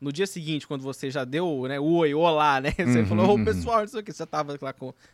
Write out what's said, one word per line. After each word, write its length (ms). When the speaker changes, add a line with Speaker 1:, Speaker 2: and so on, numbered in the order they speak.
Speaker 1:
no 100
dia 140
seguinte, 420
quando 140
você 300
já 120
deu, 440
né, 120
o 60
oi, 300
olá, 440
né? 140
<laughs> 20
Você 260
Speaker 2:
Uhum, 40
Speaker 1:
falou, 240
"Ô, 60
Speaker 2:
uhum. 100
Speaker 1:
pessoal", 360
não 60
sei 120
o 40
que, 80
você 140
tava 340
lá 140
com, 180